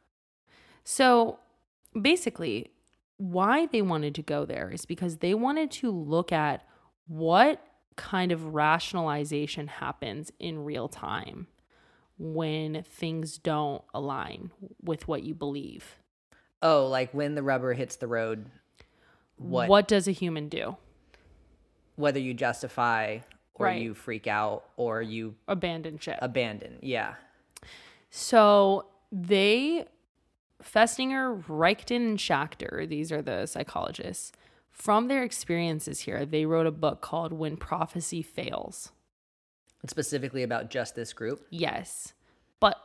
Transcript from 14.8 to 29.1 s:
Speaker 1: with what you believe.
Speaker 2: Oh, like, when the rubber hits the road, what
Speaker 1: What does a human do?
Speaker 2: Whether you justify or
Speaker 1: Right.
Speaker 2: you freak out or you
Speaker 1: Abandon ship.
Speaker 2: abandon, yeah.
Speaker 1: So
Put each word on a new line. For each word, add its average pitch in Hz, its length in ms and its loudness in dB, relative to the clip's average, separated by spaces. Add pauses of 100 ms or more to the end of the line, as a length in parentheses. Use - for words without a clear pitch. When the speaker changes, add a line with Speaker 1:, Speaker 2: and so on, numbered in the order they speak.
Speaker 1:
with 165 240 -6
what 156 180 -4
you 156 100 -8
believe. 143 600 -10 (680)
Speaker 2:
Oh, 147 240 8
like, 131 260 0
when 147 220 -2
the 143 80 -2
rubber 131 320 2
hits 127 220 -6
the 127 100 -6
road, 113 400 -2 (880)
what 127 320 0
Speaker 1:
What 202 200 8
does 202 200 4
a 196 40 2
human 160 360 -4
do? 139 280 -6 (1200)
Speaker 2:
Whether 143 240 2
you 127 140 -4
justify 117 840 0 (360)
or 202 120 0
Speaker 1:
Right. 113 160 0
Speaker 2:
you 113 120 -6
freak 113 320 -8
out 107 380 0 (120)
or 113 260 -2
you 110 320 -8 (140)
Speaker 1:
Abandon 165 500 -4
ship. - 240 -8
Speaker 2:
abandon, 120 580 -4
yeah. 110 340 -4 (960)
Speaker 1:
So 202 760 6 (260)